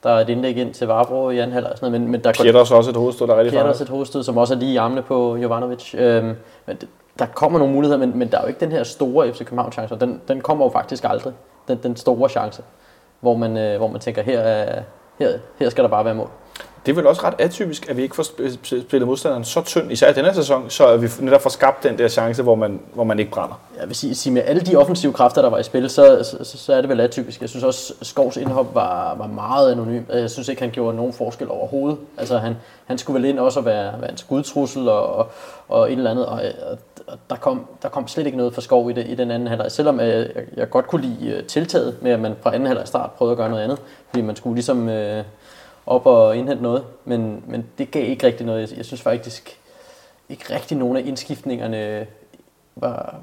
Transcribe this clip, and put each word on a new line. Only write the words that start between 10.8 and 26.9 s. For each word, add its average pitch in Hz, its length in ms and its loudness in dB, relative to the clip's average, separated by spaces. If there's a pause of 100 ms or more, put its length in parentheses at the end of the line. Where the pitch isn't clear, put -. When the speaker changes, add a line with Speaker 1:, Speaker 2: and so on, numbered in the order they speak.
Speaker 1:
aldrig, 110 260 -4 (340)
den, 123 160 -2
den 120 120 -2
store 123 340 2
chance, 110 320 -6 (580)
hvor 120 160 2
man, 113 220 -2
øh, 107 200 0
hvor 110 100 0
man 110 140 -6
tænker, 110 200 -4
her 117 180 0
er, 110 420 0 (380)
her, 131 100 2 (300)
her 131 100 2
skal 127 140 2
der 117 60 4
bare 107 160 2
være 110 100 -2
mål. 110 140 -6 (560)
Speaker 2:
Det 139 60 0
er 147 40 4
vel 160 120 2
også 165 160 4
ret 175 160 0
atypisk, 175 500 -2
at 131 80 -4
vi 127 40 -2
ikke 131 140 -4
får 160 80 -4
sp-, 135 240 -6
sp-, 123 340 -6
spillet 123 260 0
modstanderen 131 360 -2
så 160 180 -2
tynd, - 300 -2
især 127 180 6
i 147 40 6
denne 147 200 2
sæson, 135 360 0
så 135 180 6
at 117 140 6
vi 120 60 0
f-, 117 160 -6
netop 135 180 6
får 139 80 2
skabt - 340 2
den 120 140 0
der 117 100 4
chance, 117 360 0
hvor 120 120 6
man, 104 240 -2 (140)
hvor 117 100 -2
man 110 160 0
ikke 104 120 -2
brænder. - 300 -6 (180)
Speaker 1:
Jeg 85 80 -8
vil 113 80 -10
sige, 123 200 -6
sige, 127 180 -2
med 123 120 2
alle 160 160 2
de 180 140 2
offensive 175 380 4
kræfter, 123 280 4
der 127 80 6
var 110 80 0
i 98 60 -2
spil, 127 260 -2
så, 135 340 10
så, - 200 -8
så, - 140 -16
så - 160 0
er 131 80 4
det 135 80 0
vel 123 100 0